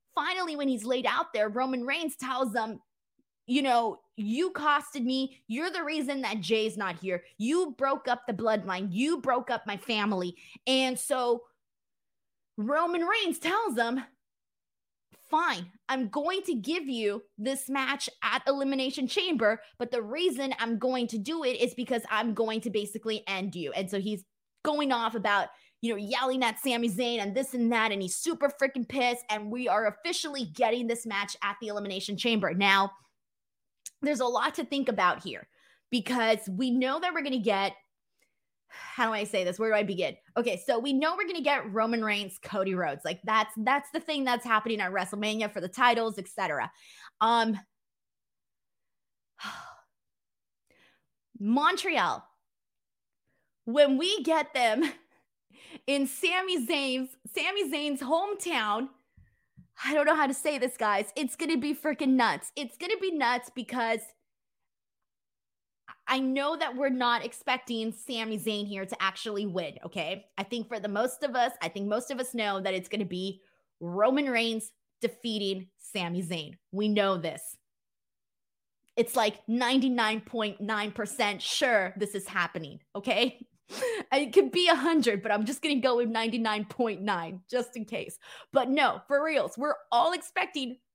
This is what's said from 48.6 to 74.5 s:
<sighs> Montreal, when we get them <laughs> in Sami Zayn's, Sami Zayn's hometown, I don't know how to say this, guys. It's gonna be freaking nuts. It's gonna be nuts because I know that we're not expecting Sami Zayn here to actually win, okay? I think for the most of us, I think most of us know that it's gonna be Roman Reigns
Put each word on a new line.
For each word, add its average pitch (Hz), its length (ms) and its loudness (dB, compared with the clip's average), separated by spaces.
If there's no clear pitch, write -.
<sighs> - 40 -14
Montreal, 269 880 4
when 269 340 6
we 370 240 0
get 302 320 2
them 247 360 4
<laughs> - 480 -20
in 277 220 2
Sami 359 580 -2
Zayn's, 262 500 -2
Sami 359 360 -2
Zayn's 294 300 -2
hometown, 277 880 0
I 269 80 0
don't 294 140 4
know 311 80 8
how 311 100 4
to 269 80 2
say 294 240 -2
this, 247 200 -2
guys. 208 380 0
It's 285 200 -4
gonna 320 220 0
be 294 180 0
freaking 277 400 2
nuts. 226 400 2
It's 277 220 -8
gonna 359 220 -2
be 381 120 -2
nuts 247 420 0
because 226 460 -2
I 262 140 2
know 277 380 0
that 285 180 -2
we're 277 140 2
not 247 340 2
expecting 233 720 -4
Sami 226 440 -6
Zayn 208 300 -2
here 196 180 -6
to - 160 -8
actually 202 440 -2
win, 175 300 -4
okay? 180 400 -6
I 196 60 -2
think 226 240 -6
for 233 100 -6
the 208 120 -4
most 226 340 0
of 262 100 0
us, 247 280 2
I - 80 -2
think 202 180 -4
most 226 240 -2
of 254 80 -4
us 247 140 -6
know 208 260 0
that 190 140 -2
it's 185 160 -4
gonna 208 160 -2
be 185 340 -4
Roman 220 500 2
Reigns 226 440 0